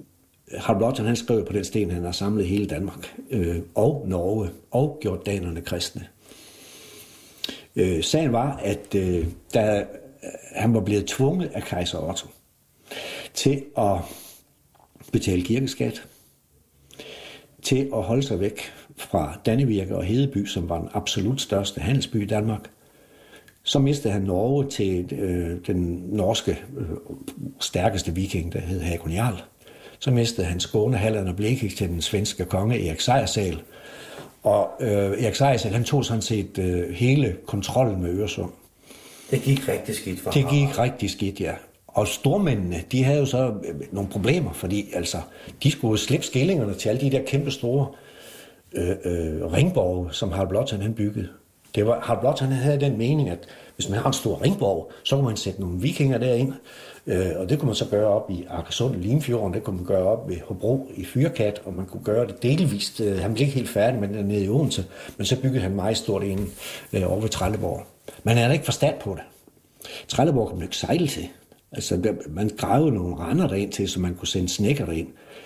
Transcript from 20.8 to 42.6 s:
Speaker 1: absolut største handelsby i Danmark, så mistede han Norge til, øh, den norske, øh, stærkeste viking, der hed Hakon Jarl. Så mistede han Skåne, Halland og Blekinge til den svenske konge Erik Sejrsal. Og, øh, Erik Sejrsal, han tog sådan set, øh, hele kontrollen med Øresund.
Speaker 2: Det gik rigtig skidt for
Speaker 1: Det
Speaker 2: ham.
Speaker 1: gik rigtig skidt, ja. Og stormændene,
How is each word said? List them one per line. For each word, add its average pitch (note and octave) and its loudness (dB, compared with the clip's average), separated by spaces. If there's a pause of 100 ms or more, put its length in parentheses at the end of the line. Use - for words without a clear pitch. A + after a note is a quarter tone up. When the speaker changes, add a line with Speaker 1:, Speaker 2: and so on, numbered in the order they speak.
Speaker 1:
absolut G#2+ -2
største G2 -2
handelsby A#2+ 0
i G2 -4
Danmark, G#2+ -2 (920)
så - 2
mistede C#3 2
han G2+ 0
Norge A#2+ 2
til, F2+ -2
øh, F2 -2 (100)
den F2+ 0 (100)
norske, G#2 2 (200)
øh, - -4 (720)
stærkeste F#2+ 0
viking, F2 -2
der - -4
hed F2 -4
Hakon E2+ -4
Jarl. A2 0 (640)
Så - 0
mistede A#2 2
han F2 -2
Skåne, A2+ 2
Halland G#2 0
og F2+ -2
Blekinge G#2+ 0
til G2 0
den E2+ -2
svenske F#2 -2
konge G2+ 0
Erik D#2+ -4
Sejrsal. G2+ 2 (800)
Og, G#2 4 (120)
øh, B2 0 (340)
Erik G#2+ 2
Sejrsal, A#2+ 4
han A#2 2
tog C#3 2
sådan A2 -2
set, G2+ -2
øh, F2 0
hele A#2+ 4 (100)
kontrollen G2+ 0
med F2 0
Øresund. F#2+ -2 (800)
Speaker 2:
Det C3 2
gik - 2
rigtig - -2
skidt F#2 -6
for - -4
Speaker 1:
Det C#3+ 4
Speaker 2:
ham. C3 0
Speaker 1:
gik C#3 2
rigtig A#2 0
skidt, G2 -4
ja. E2 -2 (340)
Og G#2+ 2
stormændene, A2+ 0 (100)